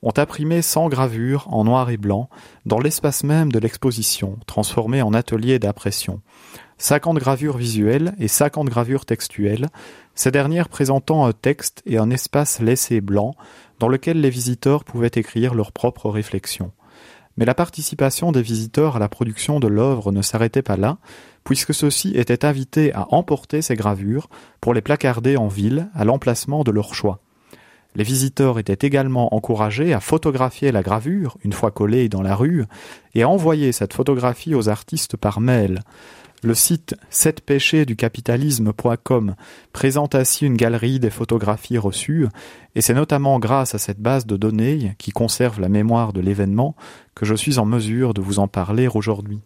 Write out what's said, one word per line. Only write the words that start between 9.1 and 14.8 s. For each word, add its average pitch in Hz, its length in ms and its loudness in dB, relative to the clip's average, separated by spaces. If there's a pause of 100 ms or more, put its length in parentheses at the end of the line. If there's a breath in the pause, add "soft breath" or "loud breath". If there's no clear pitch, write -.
ces - 160 0
dernières 147 380 2
présentant 139 560 0
un 117 80 2
texte - 520 -4
et 131 120 0
un 110 120 2
espace 135 520 -2
laissé 117 400 2
blanc 101 340 -2 (440 loud breath)
dans 117 100 2
lequel 156 320 0
les 139 80 4
visiteurs 123 560 0